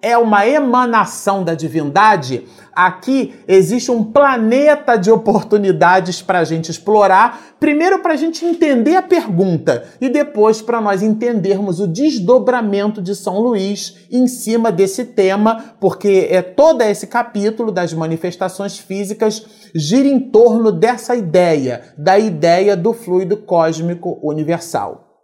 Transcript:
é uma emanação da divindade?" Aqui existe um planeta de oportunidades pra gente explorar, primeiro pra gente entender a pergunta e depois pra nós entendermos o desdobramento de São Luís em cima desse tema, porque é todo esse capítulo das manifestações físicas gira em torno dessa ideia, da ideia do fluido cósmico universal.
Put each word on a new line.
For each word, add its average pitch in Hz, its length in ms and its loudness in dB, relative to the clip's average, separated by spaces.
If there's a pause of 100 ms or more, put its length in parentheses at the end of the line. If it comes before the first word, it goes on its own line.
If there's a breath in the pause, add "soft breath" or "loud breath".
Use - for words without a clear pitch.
é 233 140 0
uma 214 300 4
emanação 240 960 0
da 165 120 -2
divindade?" 151 920 0 (260 loud breath)
Aqui 185 640 -2 (120)
existe 190 440 2
um 233 120 0
planeta 269 920 2
de 180 140 2
oportunidades 185 1120 2
pra 180 220 0
gente 160 260 -6
explorar, 202 880 2
primeiro 330 400 2
pra 349 180 -2
gente 330 300 -4
entender 302 500 2
a 370 60 2
pergunta 180 840 0 (160 loud breath)
e 254 80 -2
depois 220 540 0
pra 233 180 -4
nós 202 220 -2
entendermos 208 760 -2
o 202 60 -2
desdobramento 208 1160 0
de 190 120 -6
São 196 260 -6
Luís 202 720 -4
em 254 160 0
cima 226 460 -2
desse 190 320 -2
tema, 214 760 0
porque 190 520 0
é 180 100 2
todo 277 400 2
esse 202 280 -2
capítulo 220 600 -4
das 175 220 -4
manifestações 180 840 -6
físicas 208 680 -6 (300 loud breath)
gira 190 340 0
em 269 220 0
torno 220 420 4
dessa 226 420 -2
ideia, 160 680 0 (160 loud breath)
da 185 200 2
ideia 190 580 2
do 185 180 -2
fluido 185 420 -2
cósmico 170 880 -4
universal. 151 840 -6 (160)